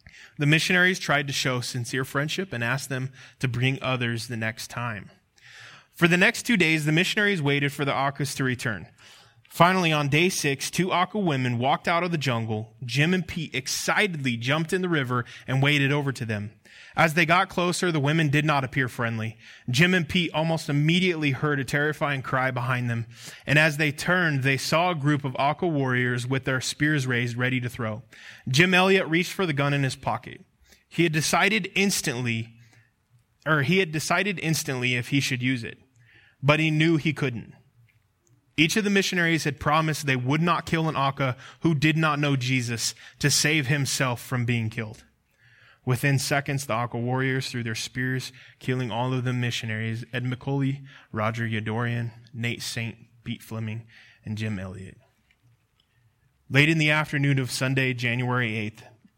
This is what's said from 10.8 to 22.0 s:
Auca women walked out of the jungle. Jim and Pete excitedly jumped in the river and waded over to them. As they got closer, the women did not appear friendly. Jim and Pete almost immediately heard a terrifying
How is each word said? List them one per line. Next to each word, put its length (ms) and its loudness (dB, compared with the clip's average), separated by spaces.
Auca 260 0
women 400 0
walked 300 0
out 160 2
of 80 -2
the 40 -2
jungle. 560 -2
Jim 280 2
and 140 0
Pete 260 -8
excitedly 840 -2
jumped 360 0
in 80 0
the 80 -2
river 360 0
and 160 0
waded 300 4
over 220 0
to 120 -6
them. 280 -6
As 200 4
they 120 4
got 220 4
closer, 420 0
the 80 0
women 320 2
did 140 2
not 180 2
appear 260 -2
friendly. 480 -4
Jim 240 4
and 160 2
Pete 240 0
almost 360 -2
immediately 640 2
heard 260 0
a 60 -2
terrifying 580 -2